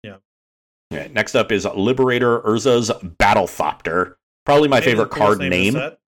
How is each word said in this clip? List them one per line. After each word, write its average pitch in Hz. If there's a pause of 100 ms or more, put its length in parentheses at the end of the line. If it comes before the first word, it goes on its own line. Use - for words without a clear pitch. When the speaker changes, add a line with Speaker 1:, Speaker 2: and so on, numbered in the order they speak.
Speaker 1:
Yeah. 98 (720)
Speaker 2:
Okay, 73
next 107
up 117
is 98
Liberator 120
Urza's 117
Battlethopter. 87 (300)
Probably 147
my 131
Speaker 1:
Maybe 123
the -
Speaker 2:
favorite 110
Speaker 1:
coolest 104
Speaker 2:
card -
Speaker 1:
name 90
in 95
the 127
Speaker 2:
name. 143
Speaker 1:
set. -